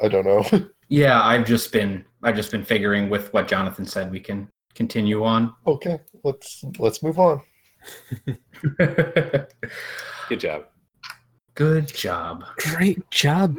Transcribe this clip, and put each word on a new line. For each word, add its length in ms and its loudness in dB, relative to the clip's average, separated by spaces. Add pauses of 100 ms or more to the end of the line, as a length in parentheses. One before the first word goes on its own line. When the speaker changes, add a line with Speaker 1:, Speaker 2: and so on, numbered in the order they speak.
Speaker 1:
I 60 4
don't 160 2
know. 500 2
<laughs> 120 -20
Speaker 2:
Yeah, 360 4
I've 240 2
just 240 0
been, 340 -2 (160)
I've 140 0
just 160 -4
been 120 -4
figuring 460 0
with 240 -4
what 140 2
Jonathan 400 -2
said, 240 -6
we 80 -8
can 280 -10 (280)
continue 480 0
on. 280 2 (140)
Speaker 1:
Okay, 340 0 (240)
let's, 400 -6 (140)
let's 240 0
move 160 -2
on. 240 4 (880)
Speaker 2:
<laughs> 500 -6
Speaker 3:
Good 720 0 (920)
job. 260 -6 (920)
Speaker 2:
Good 320 2
job. 580 -6 (120)
Speaker 4:
Great 520 0
job 500 2